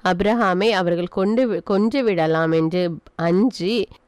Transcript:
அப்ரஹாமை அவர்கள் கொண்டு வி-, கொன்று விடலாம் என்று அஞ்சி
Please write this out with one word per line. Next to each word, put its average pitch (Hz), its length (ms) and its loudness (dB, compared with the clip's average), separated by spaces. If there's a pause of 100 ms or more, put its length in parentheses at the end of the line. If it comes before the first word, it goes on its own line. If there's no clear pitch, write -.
அப்ரஹாமை 196 640 0
அவர்கள் 175 380 0
கொண்டு 214 460 0
வி-, 170 100 -4
கொன்று 220 420 0
விடலாம் 160 480 2
என்று 165 440 0 (180)
அஞ்சி 190 720 0 (220)